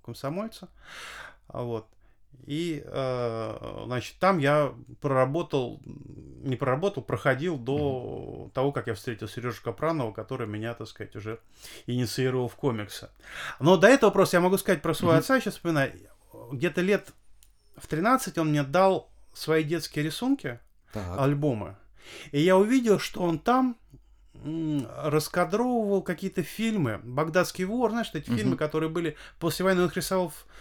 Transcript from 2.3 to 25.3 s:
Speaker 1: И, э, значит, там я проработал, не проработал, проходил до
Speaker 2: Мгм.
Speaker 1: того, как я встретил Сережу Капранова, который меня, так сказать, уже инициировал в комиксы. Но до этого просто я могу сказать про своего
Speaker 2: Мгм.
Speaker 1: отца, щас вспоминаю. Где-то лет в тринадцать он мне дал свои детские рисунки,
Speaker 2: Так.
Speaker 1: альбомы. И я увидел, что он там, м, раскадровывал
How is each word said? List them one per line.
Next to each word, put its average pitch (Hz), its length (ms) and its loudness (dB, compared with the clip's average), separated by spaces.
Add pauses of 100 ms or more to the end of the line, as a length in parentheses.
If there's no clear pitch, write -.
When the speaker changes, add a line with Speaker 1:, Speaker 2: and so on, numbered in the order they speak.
Speaker 1:
И, 156 400 -4
э, 120 1000 -6
значит, 120 320 -6
там 185 200 4
я 143 340 4 (280)
проработал, 135 840 0
не 131 720 -8
проработал, 139 440 0
проходил 135 560 -2
до 131 880 -4
Speaker 2:
Мгм. - 60 -18
Speaker 1:
того, 139 220 0
как 127 140 -4
я 113 60 -2
встретил 113 340 -8
Сережу 120 360 -8
Капранова, 135 480 -2
который 117 340 -8
меня, 107 300 -6
так 113 120 -12
сказать, - 280 -14
уже 107 240 -10 (480)
инициировал 123 640 -2
в - 60 -16
комиксы. 107 540 -4 (500)
Но 151 180 8
до 175 100 8
этого 233 240 8
просто 190 260 4
я 170 40 6
могу 185 160 4
сказать 190 260 0
про 165 100 0
своего 170 200 4
Speaker 2:
Мгм. 160 60 8
Speaker 1:
отца, 262 220 4
щас 196 140 -4
вспоминаю. 151 380 0 (580)
Где-то 170 300 -2
лет 190 320 0 (640)
в - 100 -18
тринадцать 190 500 2
он 156 120 2
мне 147 140 4
дал 180 460 4 (240)
свои 160 300 2
детские 151 420 -4
рисунки, 160 540 -2 (320)
Speaker 2:
Так. 92 280 -6
Speaker 1:
альбомы. 135 580 0 (540)
И 143 100 0
я 185 160 6
увидел, 220 420 6
что - 240 -6
он 170 160 0
там, 254 380 2 (680)
м, 151 400 -2 (200)
раскадровывал 196 960 0